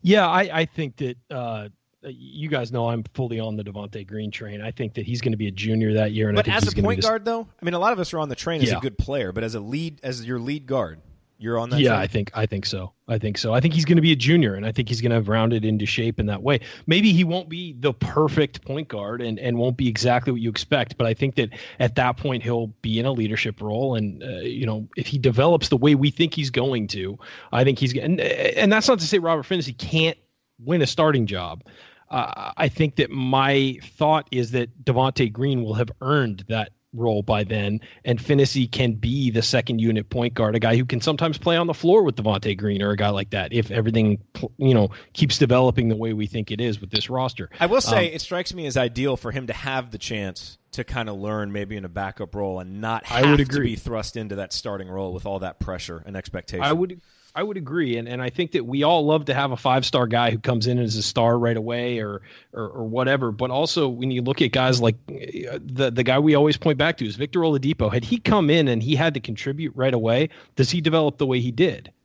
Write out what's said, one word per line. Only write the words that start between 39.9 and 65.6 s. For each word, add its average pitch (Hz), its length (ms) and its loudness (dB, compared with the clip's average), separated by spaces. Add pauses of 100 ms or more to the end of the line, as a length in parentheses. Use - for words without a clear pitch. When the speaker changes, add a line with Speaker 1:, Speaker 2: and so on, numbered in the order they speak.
Speaker 1:
point 120 240 -2
guard, 110 240 0
a - 20 2
guy 113 160 4
who 123 120 2
can 123 160 -2
sometimes 156 340 0
play 170 220 2
on 170 80 2
the 165 80 -2
floor 190 280 6
with 143 140 2
Devontae 104 400 0
Green 101 240 0
or 101 120 2
a 101 40 0
guy 104 140 2
like 98 180 -2
that 98 240 -4
if 113 180 0
everything 110 480 2 (140)
pl-, - 240 -8
you 135 160 4
know, 104 160 6 (240)
keeps - 240 2
developing 123 540 4
the 110 60 2
way 113 180 -2
we 107 120 -2
think 107 240 -6
it 110 120 -4
is 107 180 -2
with 95 100 -14
this 107 200 -4
roster. 127 400 -4 (100)
Speaker 2:
I 170 60 2
will 233 160 2
say 190 260 2
Speaker 1:
Um, 156 60 -8
Speaker 2:
it 160 80 -8
strikes 180 320 -6
me 175 100 -8
as 135 140 -2
ideal 123 400 0
for 120 120 -8
him 135 180 -8
to 110 40 -6
have 131 380 -6
the 110 80 -12
chance 101 580 -8 (160)
to 127 120 -8
kinda 113 280 -6
learn 104 400 -4
maybe 101 240 -6
in 95 80 -10
a 90 60 -10
backup 95 440 -8
role 98 240 -4
and 92 220 -12
not 113 300 -4
Speaker 1:
I 120 100 2
would 143 180 6
Speaker 2:
have 139 120 2
to 139 60 -2
Speaker 1:
agree. 123 160 0
Speaker 2:
be 107 40 -6
thrust 110 400 -8
into 104 200 -8
that 98 180 -8
starting 98 340 -8
role 95 240 -6
with 92 140 -10
all 98 140 -4
that 92 200 -8
pressure 87 460 -8
and 98 100 -12
expectation. 92 480 -8
Speaker 1:
I 147 80 2
would, 180 300 -2 (320)
I 160 80 -4
would 208 140 -4
agree, 139 420 -2
and, 117 100 -8
and 123 120 -6
I 127 100 -4
think 175 220 -4
that 123 140 0
we 139 160 0
all 156 240 4
love 151 200 2
to 135 80 0
have 139 180 0
a 120 40 -4
five-star 127 520 2
guy 117 220 2
who 113 80 -2
comes 117 280 0
in 123 120 0
as 110 180 0
a 107 60 -4
star 117 360 2
right 117 180 2
away 117 440 -4
or, 101 220 -6 (300)
or, 110 160 -8
or 120 160 -8
whatever. 127 460 0
But 123 200 -4
also, 147 360 0
when 127 240 -2
you 123 120 -2
look 160 200 0
at 123 80 2
guys 127 300 2
like, 113 160 2 (120)
uh, 120 540 -10